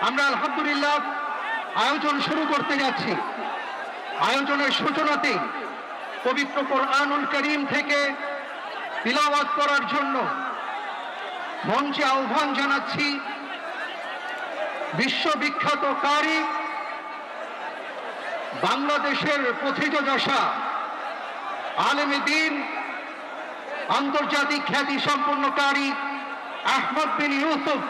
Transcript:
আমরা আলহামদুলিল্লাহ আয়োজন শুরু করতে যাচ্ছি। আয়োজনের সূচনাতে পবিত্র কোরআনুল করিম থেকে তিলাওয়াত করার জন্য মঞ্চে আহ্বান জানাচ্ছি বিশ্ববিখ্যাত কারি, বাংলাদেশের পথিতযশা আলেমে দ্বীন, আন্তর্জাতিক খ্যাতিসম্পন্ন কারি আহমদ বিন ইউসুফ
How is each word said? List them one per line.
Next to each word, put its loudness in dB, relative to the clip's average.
আমরা 2
আলহামদুলিল্লাহ 2
আয়োজন 2
শুরু 2
করতে 2
যাচ্ছি। 0
আয়োজনের 2
সূচনাতে 2
পবিত্র 2
কোরআনুল 4
করিম 2
থেকে 2
তিলাওয়াত 4
করার 4
জন্য 2
মঞ্চে 2
আহ্বান 2
জানাচ্ছি 0
বিশ্ববিখ্যাত 2
কারি, 4
বাংলাদেশের 2
পথিতযশা 2
আলেমে 2
দ্বীন, 4
আন্তর্জাতিক 2
খ্যাতিসম্পন্ন 2
কারি 4
আহমদ 0
বিন 0
ইউসুফ 2